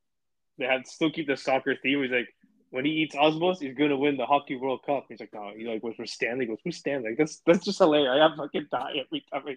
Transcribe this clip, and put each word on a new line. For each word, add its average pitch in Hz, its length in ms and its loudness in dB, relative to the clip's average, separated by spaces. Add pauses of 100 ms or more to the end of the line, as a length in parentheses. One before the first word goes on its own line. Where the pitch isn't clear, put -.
(580)
they 127 80 -4
have, 131 220 2
still 160 240 -2
keep 147 160 -6
the 135 100 0
soccer 131 440 0
theme. 139 200 0
He's 127 100 -2
like, 123 160 0 (440)
"When 131 120 -4
he 156 80 0
eats 156 240 -2
Osmos, 160 460 2
he's 131 140 -8
gonna 143 200 2
win 139 220 2
the 120 80 -2
Hockey 139 300 2
World 127 300 -4
Cup." 139 220 -2
He's 113 120 -16
like, 107 120 -14
"No," 104 240 -12
he, 113 120 -10
like, 113 160 -4
goes 113 120 -6
for 113 120 -10
Stanley. 123 380 -4
He - 20 -4
goes, 110 180 -4
"Who's 175 120 -6
Stanley?" 135 340 -4
Like, 123 80 -2
that's, 156 260 -2
that's 180 180 6
just 202 140 -4
hilarious. 151 340 6
I 151 160 6
have 151 80 0
fucking 151 360 -6
die 139 220 -4 (120)
every 147 260 -8
time 139 160 -6
I 135 100 -8